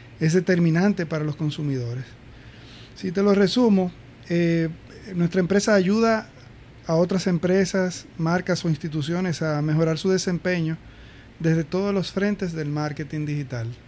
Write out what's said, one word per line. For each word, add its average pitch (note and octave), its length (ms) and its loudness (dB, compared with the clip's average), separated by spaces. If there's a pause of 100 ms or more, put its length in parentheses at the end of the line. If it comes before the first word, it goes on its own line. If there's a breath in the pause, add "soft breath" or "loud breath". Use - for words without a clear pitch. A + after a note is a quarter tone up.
(180 loud breath)
es D#3 140 2
determinante F3+ 720 2
para D#3 180 -4
los D3+ 140 -4
consumidores. C3+ 680 -4 (920 loud breath)
Si F#3 160 -6
te G3 100 0
lo G3+ 120 6
resumo, G3 580 4 (380)
eh, E3+ 400 2 (440)
nuestra E3+ 260 0
empresa G3 340 4
ayuda A3 560 2 (560)
a E3 80 0
otras F3 320 2
empresas, F#3 800 0 (100)
marcas E3+ 480 -2
o E3+ 60 0
instituciones D#3+ 720 -4
a D3+ 180 -2
mejorar D#3 380 2
su F#3+ 100 -2
desempeño F3 720 0 (600 loud breath)
desde D#3+ 260 2
todos G3 280 -2
los F#3+ 180 -2
frentes G3 440 -2
del D3+ 160 -4
marketing D3+ 560 -4
digital. C3 420 -6 (200)